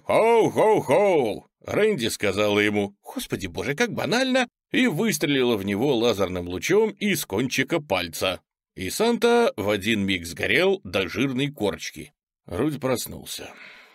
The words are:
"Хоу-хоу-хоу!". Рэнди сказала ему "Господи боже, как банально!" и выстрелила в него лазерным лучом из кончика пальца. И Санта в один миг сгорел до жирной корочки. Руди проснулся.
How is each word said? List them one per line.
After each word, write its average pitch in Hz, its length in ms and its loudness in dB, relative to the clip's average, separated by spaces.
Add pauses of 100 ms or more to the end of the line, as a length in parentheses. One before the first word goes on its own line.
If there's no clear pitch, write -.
"Хоу-хоу-хоу!". 170 1400 4 (200)
Рэнди 196 420 0
сказала 104 520 2
ему 104 440 2
"Господи - 440 -8
боже, 95 280 -4
как 226 160 0
банально!" 254 560 0 (240)
и 247 160 4
выстрелила 147 680 0
в 95 80 -4
него 113 300 0
лазерным 95 520 0
лучом 180 440 0
из 190 340 -4
кончика 131 560 -2
пальца. 90 600 -4 (340)
И 92 140 -8
Санта 233 680 2
в 98 120 -2
один 101 360 0
миг 92 200 -2
сгорел 131 580 0
до 95 240 -4
жирной 135 440 -2
корочки. 80 640 -6 (320)
Руди 143 340 -4
проснулся. - 760 -6 (420)